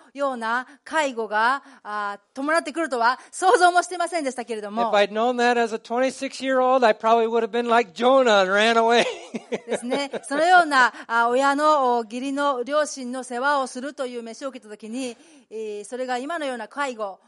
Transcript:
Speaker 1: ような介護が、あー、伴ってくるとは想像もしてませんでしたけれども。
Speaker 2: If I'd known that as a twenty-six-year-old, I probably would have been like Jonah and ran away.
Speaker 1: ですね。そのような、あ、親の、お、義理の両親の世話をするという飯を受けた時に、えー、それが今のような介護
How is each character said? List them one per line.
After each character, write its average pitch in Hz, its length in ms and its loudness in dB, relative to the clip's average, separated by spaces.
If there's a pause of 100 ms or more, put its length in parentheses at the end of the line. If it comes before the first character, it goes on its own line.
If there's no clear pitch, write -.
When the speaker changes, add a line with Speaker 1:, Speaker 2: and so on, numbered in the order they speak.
(140)
Speaker 1:
よ 277 180 -2
う 254 40 -8
な 233 300 -4 (160)
介 285 320 -2
護 220 140 -6
が、 233 340 0 (220)
あ 208 340 -6
ー、 - 160 -20
伴 294 240 0
っ 330 60 0
て 302 80 -8
く 330 80 -6
る 311 80 -2
と 247 100 -4
は 233 220 2 (100)
想 392 260 4
像 349 140 6
も 349 140 2
し - 40 -10
て 370 100 -10
ま 339 100 -2
せ 349 120 -2
ん 285 40 -6
で 254 80 -2
し - 20 -10
た 240 100 -8
け 226 120 -6
れ 214 40 -8
ど 202 120 -10
も。 226 100 -2
Speaker 2:
If 226 80 0
I'd 202 220 2
known 240 240 0
that 240 240 2
as 226 120 0
a 226 60 -6
twenty-six-year-old, 254 1080 0
I 214 80 6
probably 226 360 2
would 226 160 0
have 196 80 -8
been 240 160 -2
like 226 240 2
Jonah 240 480 4
and 185 120 2
ran 220 240 4
away. 226 200 4 (720)
Speaker 1:
で 226 100 -4
す - 80 -6
ね。 269 260 -4 (120)
そ 277 140 -6
の 320 100 2
よ 359 160 8
う 320 40 2
な、 254 260 4 (140)
あ、 233 220 0
親 269 260 2
の、 277 440 2
お、 233 60 -4
義 233 160 -10
理 277 120 -6
の 277 300 -2
両 285 240 -2
親 254 260 -10
の 262 120 -8
世 240 140 -8
話 277 220 0
を 254 60 -2
す 254 120 -12
る 269 140 -10
と 262 140 -8
い 247 100 -10
う 233 60 -8
飯 233 240 -12
を - 20 -6
受 254 100 -14
け 208 40 -18
た 214 80 -20
時 214 180 -16
に、 240 280 -8 (340)
え 214 320 -10
ー、 - 20 -14
そ 247 140 -12
れ 254 80 -6
が 254 100 -4
今 294 220 -6
の 294 80 -6
よ 254 80 -6
う - 20 -8
な 214 100 -10
介 269 300 -6
護 196 320 -10